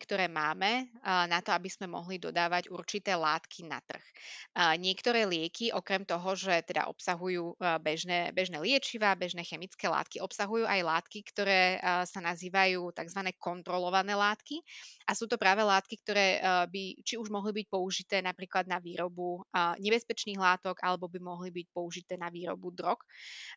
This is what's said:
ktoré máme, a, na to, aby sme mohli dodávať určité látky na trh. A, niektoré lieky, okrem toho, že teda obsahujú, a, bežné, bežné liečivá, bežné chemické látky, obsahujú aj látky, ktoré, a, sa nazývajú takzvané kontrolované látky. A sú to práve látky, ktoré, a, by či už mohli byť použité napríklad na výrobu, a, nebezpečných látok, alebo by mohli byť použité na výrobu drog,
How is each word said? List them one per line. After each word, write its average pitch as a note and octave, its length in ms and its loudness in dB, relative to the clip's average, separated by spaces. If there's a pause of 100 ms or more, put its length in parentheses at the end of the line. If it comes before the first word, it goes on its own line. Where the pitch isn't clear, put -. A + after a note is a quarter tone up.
ktoré F#3+ 260 0
máme, F#3 600 0 (160)
a, F3+ 240 2
na F3 160 2
to, G#3 80 2
aby F3 160 0
sme - 180 -10
mohli E3+ 300 -8
dodávať E3+ 560 0
určité F#3+ 420 -4
látky E3 540 -2
na C3+ 160 -6
trh. - 160 -12 (560)
A, E3 180 6
niektoré F#3+ 540 2
lieky, E3+ 420 -2
okrem F#3+ 320 -2
toho, F3+ 320 -2
že F#3 300 2
teda - 240 -2
obsahujú, F3 720 -4
a, E3+ 180 2
bežné, E3+ 540 -2
bežné F3 260 -2
liečivá, A3 560 2
bežné F3 300 -4
chemické E3+ 420 -8
látky, D#3 320 -2
obsahujú G#3+ 460 -2
aj G3 180 2
látky, E3+ 360 -2 (100)
ktoré, F#3 500 4
a, F3+ 300 2
sa - 160 -10
nazývajú F3+ 680 2
takzvané F3+ 460 -6
kontrolované F3+ 800 0
látky. G#3+ 420 0 (460)
A G#3 80 2
sú G#3+ 160 -4
to A#3+ 80 2
práve G3 240 6
látky, G3+ 400 4
ktoré, G3+ 400 4
a, F3+ 240 4
by F#3 400 -6
či A#3+ 160 -4
už G#3+ 80 -6
mohli G#3 240 -2
byť G#3 160 -4
použité F#3+ 560 -2
napríklad F#3 400 -2
na F3+ 160 -2
výrobu, F3 720 -4
a, F3 240 2
nebezpečných G#3 640 0
látok, F#3 400 2
alebo F3+ 240 0
by F3 160 -10
mohli F3+ 320 -8
byť F3 160 -8
použité F3 480 -8
na F3 160 -6
výrobu F3+ 400 -6
drog, F3+ 240 0 (600)